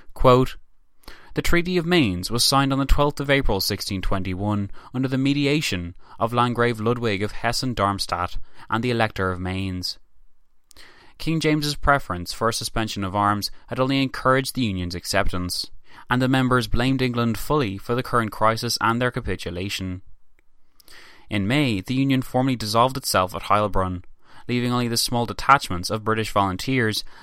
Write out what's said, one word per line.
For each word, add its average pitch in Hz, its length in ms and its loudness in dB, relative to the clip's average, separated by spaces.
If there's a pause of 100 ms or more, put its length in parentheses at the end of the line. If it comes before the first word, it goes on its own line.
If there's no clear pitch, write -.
(120)
Quote, 127 440 4 (760)
"The 151 60 -4
Treaty 175 380 2
of 160 80 -2
Mainz 107 440 2
was 117 140 0
signed 135 300 4
on 135 40 0
the 139 60 0
twelfth 147 360 4
of 143 100 -2
April 131 320 4
sixteen 98 400 -4
twenty-one 101 680 0 (220)
under 127 160 -2
the 131 80 -2
mediation 139 760 0 (260)
of 113 120 0
Landgrave 120 460 2
Ludwig 113 440 0
of 104 100 -2
Hessen-Darmstadt 101 1040 0 (340)
and 113 140 0
the 123 60 2
Elector 107 420 2
of 90 80 -6
Mainz." 92 580 -4 (1200)
King 160 220 0
James's 151 340 0
preference 131 580 0
for 113 180 0
a - 20 -2
suspension 110 500 -4
of 95 140 -2
arms 101 340 2 (180)
had 120 120 -4
only 135 220 2
encouraged 131 520 0
the 131 80 0
Union's 92 320 -2
acceptance, 90 760 0 (380)
and 123 140 2
the 127 60 2
members 127 400 2
blamed 127 340 2
England 117 360 0
fully 127 380 0
for 120 200 -4
the 127 80 -2
current 113 260 0
crisis 113 500 0
and 113 200 0
their 123 100 2
capitulation. 92 920 -6 (1300)
In 101 180 -2
May, 123 320 0
the 127 140 -4
Union 135 260 2
formally 127 360 0
dissolved 117 420 2
itself 95 360 0
at 95 100 -8
Heilbronn, 92 600 0 (420)
leaving 123 240 -2
only 123 160 0
the 117 120 -2
small 120 260 0
detachments 107 640 0
of 107 160 -4
British 110 260 -2
volunteers 104 760 0 (180)